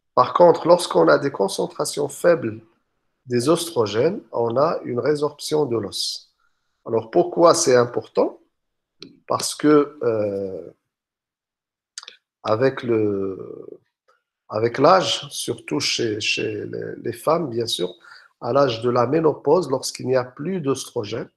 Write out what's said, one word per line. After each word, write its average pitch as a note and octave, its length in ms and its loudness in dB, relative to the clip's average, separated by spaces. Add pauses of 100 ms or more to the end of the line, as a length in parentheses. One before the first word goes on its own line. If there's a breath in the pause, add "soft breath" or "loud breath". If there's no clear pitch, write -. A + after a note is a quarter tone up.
(140)
Par B2 200 2
contre, E3 340 6
lorsqu'on F3 400 4
a D3 100 6
des C#3 140 -4
concentrations E3+ 760 -4
faibles C3+ 520 -2 (680)
des B2 220 0
oestrogènes, A#2+ 720 0 (100)
on A#2 260 -2
a D#3 280 0
une A#2+ 160 -4
résorption D3 640 -2
de A#2+ 120 -2
l'os. - 560 -8 (520)
Alors, A2+ 260 -2
pourquoi E3 440 4
c'est B2+ 200 2
important ? - 640 0 (880)
Parce - 300 -4
que, D3 460 4
euh, G2+ 680 -4 (1700 loud breath)
avec B2+ 400 0
le, G2+ 840 -2 (800)
avec A#2 300 -2
l'âge, E3 520 4
surtout - 500 -6
chez, G#2+ 400 -4
chez A2 460 -4
les, A2+ 360 -8
les A#2 100 -4
femmes, D#3+ 360 -2
bien A#2 180 -4
sûr, - 260 -4 (480 loud breath)
à A#2+ 120 -4
l'âge B2 300 2
de A#2+ 80 0
la A#2+ 160 2
ménopause, D3+ 640 0
lorsqu'il C3 360 -6
n'y B2+ 80 0
a B2+ 80 2
plus E3 380 -8
d'oestrogènes C3+ 760 -6